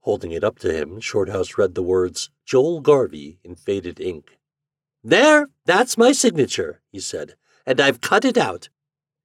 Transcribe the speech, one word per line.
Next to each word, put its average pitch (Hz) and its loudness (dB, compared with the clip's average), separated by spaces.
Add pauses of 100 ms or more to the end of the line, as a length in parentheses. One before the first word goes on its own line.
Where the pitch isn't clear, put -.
Holding 98 -4
it 85 -4
up - -4
to 90 -4
him, 80 -8
Shorthouse 98 -4
read 95 0
the 92 -4
words, 90 -2 (140)
"Joel 151 0
Garvey," 95 0
in 90 -16
faded 87 -8
ink. 82 -10 (640)
"There, 285 4 (160)
that's 196 2
my 240 6
signature," 143 -2
he 98 -16
said, - -12 (280)
"and 131 0
I've 139 2
cut 202 0
it 254 2
out. 113 -2 (560)